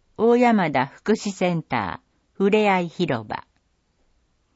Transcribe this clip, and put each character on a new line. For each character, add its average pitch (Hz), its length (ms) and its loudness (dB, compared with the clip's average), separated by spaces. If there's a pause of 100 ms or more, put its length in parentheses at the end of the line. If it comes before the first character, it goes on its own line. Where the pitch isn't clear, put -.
(160)
大 233 200 2
山 226 340 2
田 135 160 0
福 - 260 -4
祉 202 200 -4
セ 180 220 -2
ン 160 100 -4
タ 95 400 -6
ー、 - 320 -20
ふ 196 140 2
れ 214 200 2
あ 185 80 2
い 175 100 -4
広 139 400 -4
場。 - 160 -10 (1120)